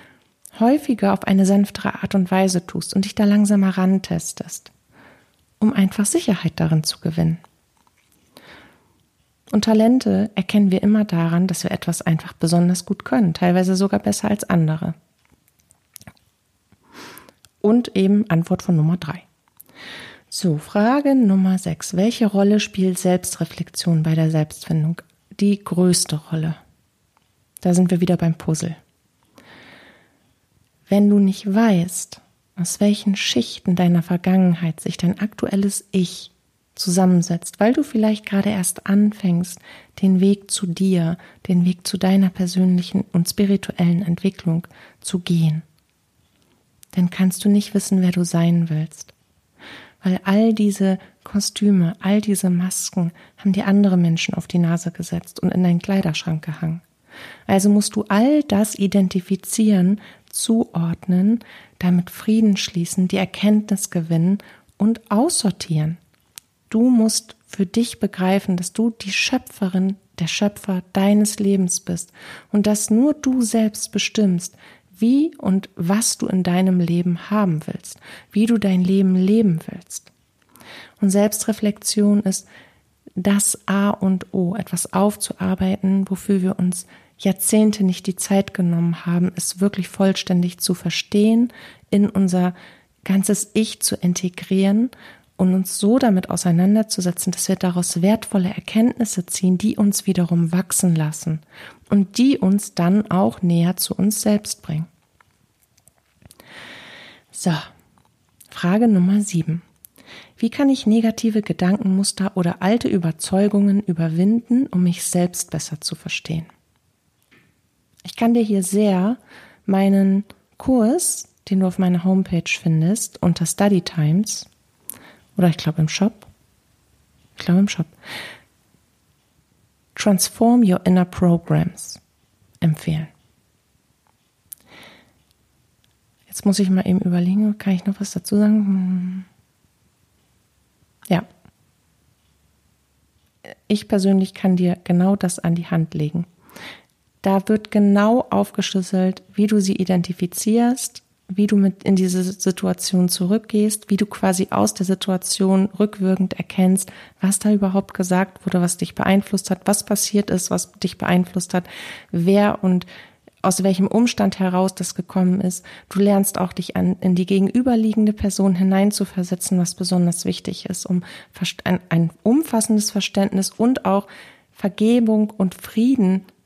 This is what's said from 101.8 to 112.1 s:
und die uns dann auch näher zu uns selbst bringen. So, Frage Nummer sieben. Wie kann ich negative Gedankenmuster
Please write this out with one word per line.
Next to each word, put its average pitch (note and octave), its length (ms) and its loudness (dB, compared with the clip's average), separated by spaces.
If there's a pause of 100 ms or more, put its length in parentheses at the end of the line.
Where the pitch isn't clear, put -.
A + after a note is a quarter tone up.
und G3 300 0
die C4 200 4
uns G3 360 0
dann F#3 360 0
auch G3+ 320 0
näher E3+ 340 2
zu - 180 -6
uns G#3 260 -2
selbst G#3 420 -2
bringen. D#3+ 240 -6 (2500)
So, - 220 -4 (960)
Frage G#3+ 380 0
Nummer G3 320 4
sieben. E3+ 420 -4 (720)
Wie A#3 140 -2
kann C#4+ 180 0
ich C4+ 180 0
negative A3 560 0
Gedankenmuster F#3+ 920 -2